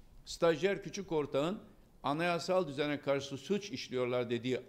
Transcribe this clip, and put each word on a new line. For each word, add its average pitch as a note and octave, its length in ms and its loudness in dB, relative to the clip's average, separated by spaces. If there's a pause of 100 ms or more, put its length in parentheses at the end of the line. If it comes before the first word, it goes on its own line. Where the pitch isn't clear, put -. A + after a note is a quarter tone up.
(260)
Stajyer E3+ 580 2
küçük F3+ 280 -8
ortağın D#3 480 0 (440)
anayasal E3+ 640 2
düzene D3 340 0
karşı C#3 360 0
suç G3 340 -2
işliyorlar B2 580 0
dediği A#2+ 400 0